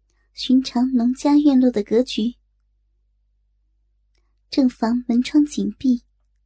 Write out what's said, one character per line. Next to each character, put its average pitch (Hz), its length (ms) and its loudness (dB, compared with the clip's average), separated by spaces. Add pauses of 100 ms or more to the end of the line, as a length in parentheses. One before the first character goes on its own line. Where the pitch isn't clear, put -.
(340)
寻 262 300 0
常 254 300 -2
农 247 200 0
家 294 240 2
院 294 220 4
落 254 100 4
的 214 140 -2
格 214 180 0
局。 240 340 -4 (2250)
正 269 180 0
房 240 400 -4
门 233 140 0
窗 294 240 0
紧 208 320 -6
闭， 247 260 -2 (420)